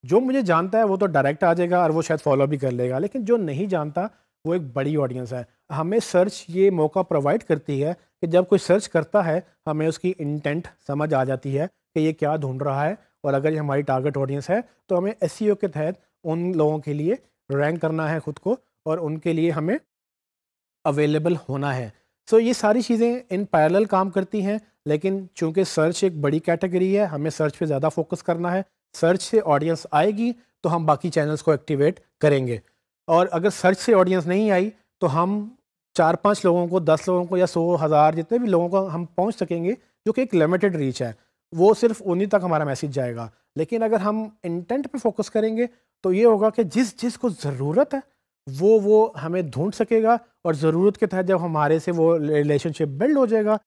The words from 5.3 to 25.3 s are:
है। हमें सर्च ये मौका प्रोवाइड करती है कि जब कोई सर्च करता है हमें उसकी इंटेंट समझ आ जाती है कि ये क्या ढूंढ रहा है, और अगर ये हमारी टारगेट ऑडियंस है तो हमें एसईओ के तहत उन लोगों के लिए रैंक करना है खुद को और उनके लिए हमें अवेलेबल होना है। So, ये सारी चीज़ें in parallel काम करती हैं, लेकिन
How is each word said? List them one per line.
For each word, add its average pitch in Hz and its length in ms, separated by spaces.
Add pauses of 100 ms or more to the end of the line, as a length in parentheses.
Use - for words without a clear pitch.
है। 123 140 (260)
हमें 165 280
सर्च 190 500
ये 190 200
मौका 165 320
प्रोवाइड 151 400
करती 143 380
है 151 120
कि - 340
जब 180 220
कोई 196 100
सर्च 202 280
करता 170 360
है 170 240 (220)
हमें 156 200
उसकी 165 220
इंटेंट 147 580 (180)
समझ 151 280
आ 131 100
जाती 135 300
है 147 120
कि - 340
ये 156 120
क्या 156 240
ढूंढ 135 260
रहा 139 220
है, 185 140 (260)
और 139 100
अगर 143 180
ये 156 60
हमारी 147 240
टारगेट 135 340
ऑडियंस 139 340
है 220 140 (240)
तो 185 80
हमें 196 260
एसईओ 208 320
के 202 140
तहत 156 320 (240)
उन 170 300
लोगों 156 240
के 151 140
लिए 156 260 (320)
रैंक 147 320
करना 160 260
है 160 120
खुद 147 180
को 226 200 (280)
और 160 120
उनके 160 340
लिए 165 180
हमें 165 300 (1040)
अवेलेबल 151 520 (120)
होना 139 240
है। 123 200 (360)
So, 226 100
ये 233 160
सारी 214 280
चीज़ें 240 460
in 190 180
parallel 175 420
काम 190 220
करती 190 320
हैं, 208 180 (260)
लेकिन 185 500